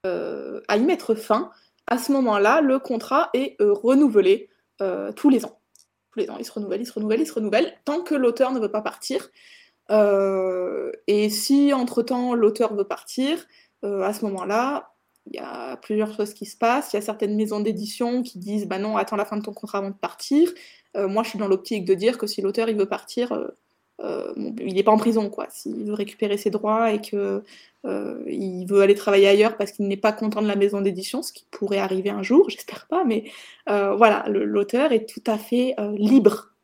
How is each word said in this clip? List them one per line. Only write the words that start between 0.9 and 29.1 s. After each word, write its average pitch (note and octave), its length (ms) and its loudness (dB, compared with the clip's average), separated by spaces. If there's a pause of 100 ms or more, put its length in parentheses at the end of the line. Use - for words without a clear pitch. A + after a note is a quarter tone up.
fin, A3 380 -2 (340)
à A#3+ 120 0
ce A#3+ 120 -6
moment-là, A#3+ 500 4
le C4+ 200 2
contrat C4 520 -2
est, C4+ 300 -6
euh, G#3 100 4
renouvelé, G#3+ 760 4 (340)
euh, G3 300 -4
tous C#4+ 180 4
les A3+ 140 4
ans. - 160 -16 (500)
Tous - 80 -8
les G#3+ 120 -4
ans, - 80 -12
il A#3 60 -10
se - 60 -14
renouvelle, G3+ 300 -6
il A#3+ 60 -6
se - 60 -18
renouvelle, G#3+ 280 -2
il D#4 60 0
se - 80 -14
renouvelle, A3 500 0
tant D4+ 180 -2
que D#4 140 -2
l'auteur B3+ 340 2
ne C4 80 -4
veut G#3 140 -4
pas G#3+ 100 -4
partir. - 480 -8 (600)
Euh, G3 1000 2 (160)
et G#3 240 2
si, C#4 420 4
entre-temps, B3 600 0
l'auteur A3 400 2
veut G3+ 140 -2
partir, C#4 580 -4 (380)
euh, G3+ 180 -2
à G3 100 -2
ce G#3+ 120 -6
moment-là, G#3 680 -2 (360)
il - 100 -12
y - 20 -10
a B2 400 -10
plusieurs G#3+ 360 -4
choses G#3 200 -4
qui - 120 -14
se - 100 -18
passent. B3 360 0
Il - 40 -2
y - 20 0
a G#3 40 -4
certaines G#3 340 -4
maisons G#3+ 240 -2
d'édition A3 600 -4
qui A#3+ 160 -12
disent, « G3+ 300 -4
Bah F#3+ 100 -4
non, G#3+ 180 -2
attends G3 200 -2
la G3+ 80 0
fin G#3 120 -6
de G#3 60 -4
ton G#3 120 -10
contrat - 240 -8
avant G3 120 -6
de G3 40 -12
partir. » - 580 0 (440)
Euh, G3+ 120 0
moi, G3+ 160 0
je A#3 60 -8
suis G#3 100 -10
dans G#3 80 -2
l'optique F#3+ 360 0
de F#3 100 2
dire A3 240 0
que G#3+ 100 -4
si - 120 -6
l'auteur, G3+ 280 -2
il A3 80 0
veut G3 120 0
partir, A#3+ 440 -4
euh, - 160 -6 (520)
euh, - 360 -6
bon, - 240 -8
il F#3+ 140 -6
n'est G3 100 2
pas G#3+ 80 6
en A3 40 6
prison, G#3+ 320 2
quoi. - 220 -8
S'il - 360 -10
veut G#3 80 -4
récupérer G#3 420 -4
ses G#3 140 -2
droits G#3+ 420 0
et G#3 80 -2
que, G3+ 420 -4 (420)
euh, - 440 -6
il F#3 380 -6
veut G3 140 4
aller G3 140 8
travailler G3+ 320 4